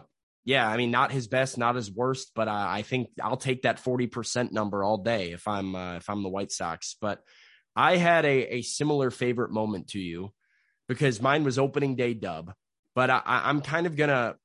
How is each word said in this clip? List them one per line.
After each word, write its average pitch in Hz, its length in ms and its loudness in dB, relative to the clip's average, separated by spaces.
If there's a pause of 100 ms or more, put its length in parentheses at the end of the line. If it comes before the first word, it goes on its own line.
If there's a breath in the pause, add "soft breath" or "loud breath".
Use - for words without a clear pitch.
(460)
yeah, 120 240 4
I 110 80 0
mean, 120 140 0
not 127 200 2
his 127 160 -4
best, 131 300 0
not 120 180 2
his 107 160 -6
worst, 127 440 -4
but, 110 120 0
uh, 104 200 -2
I 98 140 -2
think 123 280 -4 (120)
I'll 120 160 -2
take 127 260 -2
that 117 160 0
forty 127 280 0
percent 120 440 -4
number 101 320 -2
all 107 140 0
day 95 340 -2
if 85 160 -10
I'm, 98 260 -2
uh, 90 220 -8
if 85 140 -10
I'm 104 120 -4
the 95 80 -4
White 98 220 -6
Sox. - 480 -8
But 104 220 -4 (540 soft breath)
I 147 200 4
had 170 300 4
a, 127 300 2
a 123 60 -2
similar 143 480 0
favorite 123 420 -2
moment 107 380 -2
to 101 100 -6
you 90 340 -8 (540)
because 127 340 2
mine 143 220 4
was 127 140 0
opening 139 380 0
day 120 180 0
dub. 90 400 -8 (400)
But 127 160 4
I, 127 160 4
I, 123 240 2
I'm 147 120 2
kind 160 260 -2
of 160 80 -4
gonna, 139 500 2